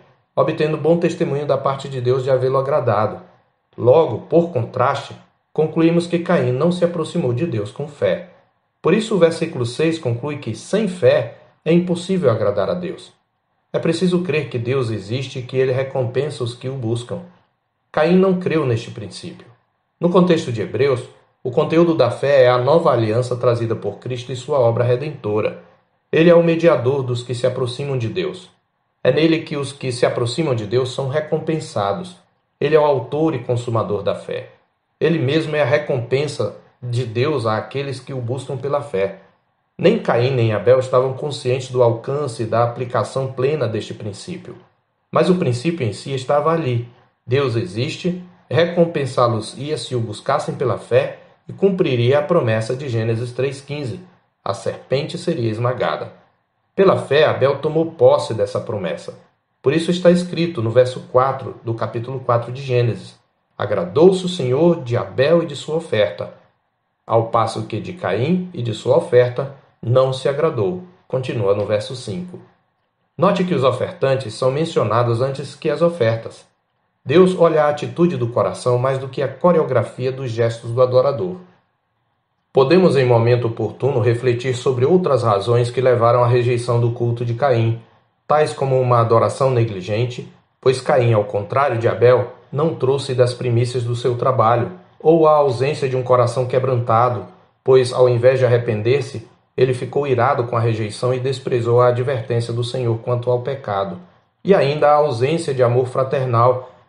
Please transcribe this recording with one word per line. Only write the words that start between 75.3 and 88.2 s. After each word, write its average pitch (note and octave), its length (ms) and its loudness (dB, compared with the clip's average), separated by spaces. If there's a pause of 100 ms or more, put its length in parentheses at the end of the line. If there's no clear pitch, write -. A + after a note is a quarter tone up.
que - 140 -4
as D3 120 -2
ofertas. A#2+ 640 -2 (580)
Deus F3+ 360 2
olha D#3+ 240 2
a D3 60 2
atitude D3 480 -2
do A#2+ 100 -4
coração A2+ 500 -2
mais C3 220 -2
do C3+ 80 -10
que C#3+ 140 -8
a C3 80 -2
coreografia C3 840 0
dos C3 180 -8
gestos A#2 420 -4
do B2 100 2
adorador. B2 560 0 (1120)
Podemos, C#3 460 4
em B2+ 80 4
momento A#2 420 4
oportuno, A2+ 540 -2
refletir A#2+ 520 0
sobre B2 320 0
outras D3 380 2
razões A#2 480 2
que - 80 -4
levaram B2 440 4
à A#2+ 40 2
rejeição A#2+ 540 2
do A#2+ 100 2
culto A#2 320 -2
de A#2 120 -4
Caim, A#2 460 2 (460)